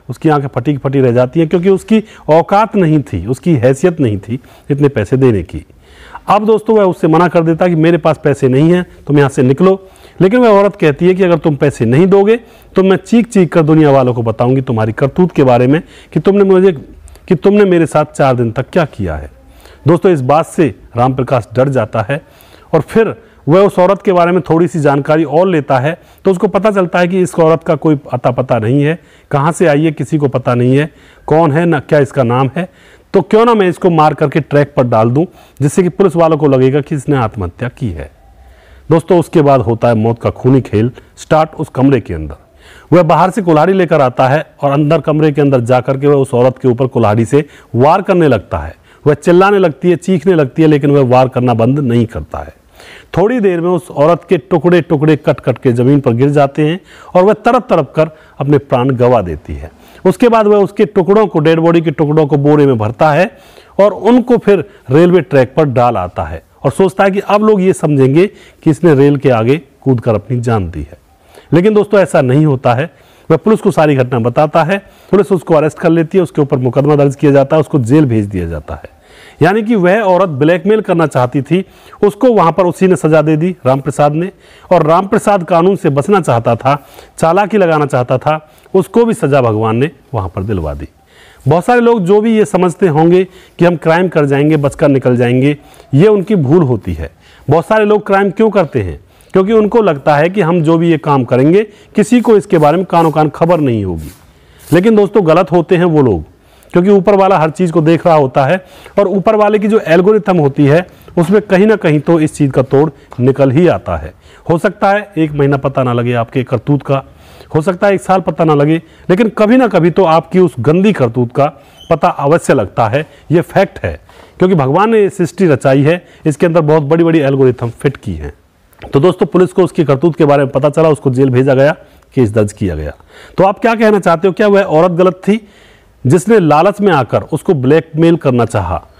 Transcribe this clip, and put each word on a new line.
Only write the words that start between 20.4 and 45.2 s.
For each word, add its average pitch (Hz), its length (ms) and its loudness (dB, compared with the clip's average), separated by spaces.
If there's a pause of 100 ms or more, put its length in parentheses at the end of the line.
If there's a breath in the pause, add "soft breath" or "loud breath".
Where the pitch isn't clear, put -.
से 139 300 -2 (220)
रामप्रकाश 127 560 -2
डर 127 160 0
जाता 113 320 -4
है 139 200 -6 (520 soft breath)
और 160 80 0
फिर 214 340 -2 (340 soft breath)
वह 190 180 4
उस - 120 -4
औरत 180 220 0
के 196 120 0
बारे 175 180 2
में 180 100 0
थोड़ी 160 260 0
सी 165 120 -8
जानकारी 143 440 0
और 156 240 0
लेता 147 320 -2
है, 151 220 -6 (240 soft breath)
तो 196 60 2
उसको 185 160 -2
पता 196 240 -2
चलता 185 280 -2
है 180 80 0
कि 185 140 -2
इस 175 140 -4
औरत 160 280 2
का 165 120 -2
कोई 151 240 -2 (140)
अता 131 180 -2
पता 127 280 -4
नहीं 139 240 0
है, 156 160 -4 (320 soft breath)
कहाँ 143 200 0
से 175 160 0
आई 151 180 2
है 160 60 -2
किसी 147 260 -6
को 143 100 0
पता 123 280 -4
नहीं 123 220 2
है, 151 160 -2 (340 soft breath)
कौन 156 240 2
है 160 140 0
ना, 160 140 0
क्या 147 200 0
इसका 135 240 -2
नाम 123 320 0
है, 175 140 -8 (440 soft breath)
तो 196 80 2
क्यों 220 240 2
ना 240 80 4
मैं 196 160 0
इसको 180 200 -2
मार 156 240 2
करके 147 260 -2
ट्रैक 143 380 -2
पर 135 60 2
डाल 117 260 0
दूं, 143 160 0 (360 soft breath)
जिससे 147 220 0
कि 180 60 -2
पुलिस 185 260 0
वालों 165 220 2
को 147 100 0
लगेगा 135 340 2
कि 151 140 -8
इसने 143 200 -4
आत्महत्या 110 540 -6
की 123 200 -10
है। 76 220 -12 (800 soft breath)
दोस्तों, 170 280 2
उसके 160 220 0
बाद 139 200 2
होता 113 260 -2
है 120 80 2
मौत 113 260 -2
का 110 80 -4
खूनी 127 320 0
खेल 113 300 -2 (260 loud breath)
स्टार्ट 160 320 -2 (100)
उस 156 100 -10
कमरे 131 320 0
के 92 120 -10
अंदर। 78 220 -10 (580 loud breath)
वह 175 100 6
बाहर 165 260 0
से 196 120 -6
कुल्हाड़ी 170 320 2
लेकर 175 280 0
आता 131 260 0
है 127 340 -4
और 143 100 0
अंदर, 151 300 0
कमरे 156 300 0